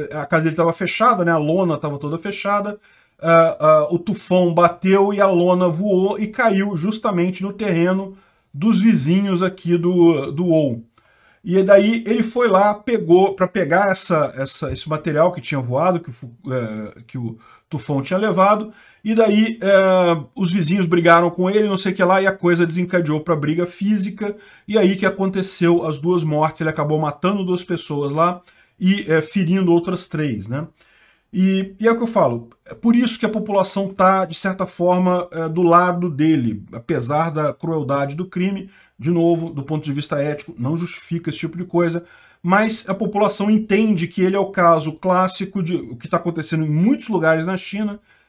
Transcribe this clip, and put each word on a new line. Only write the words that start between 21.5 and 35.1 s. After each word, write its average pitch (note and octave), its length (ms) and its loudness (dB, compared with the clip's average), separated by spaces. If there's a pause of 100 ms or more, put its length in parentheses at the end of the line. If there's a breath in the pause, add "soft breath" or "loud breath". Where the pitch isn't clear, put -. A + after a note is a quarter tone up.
não G3 120 -2
sei F#3+ 140 -2
o - 20 -8
que F#3+ 100 0
lá, F#3+ 160 4
e G3 60 0
a F#3+ 100 2
coisa F3 300 2
desencadeou E3+ 540 -2
pra D#3+ 160 -2
briga D#3 280 -2
física, G3+ 720 -4 (320 loud breath)
e G#3 80 -2
aí G3 200 4
que G3 100 -2
aconteceu F#3 800 0
as D3+ 120 -4
duas E3 260 0
mortes, D#3 360 -2
ele D#3+ 80 -2
acabou D#3 300 -2
matando F3+ 460 -2
duas F3+ 200 -2
pessoas C#3+ 480 -6
lá F3 300 0 (360 soft breath)
e, G3 300 0
é, D#3 140 2
ferindo F#3 500 0
outras E3+ 340 0
três, C3+ 400 -4
né? C#3 200 -6 (680 soft breath)
E, F#3+ 480 0
e A3 60 0
é A3+ 60 6
o A#3 40 2
que A#3+ 60 -4
eu A3+ 60 -2
falo, B2 420 0 (160)
é - 80 -18
por A#3 200 2
isso B3 240 0
que - 60 -2
a G#3 60 -2
população G3 580 -2
tá, F#3+ 380 2
de D#3+ 80 -12
certa F#3 320 -4
forma, F3+ 640 0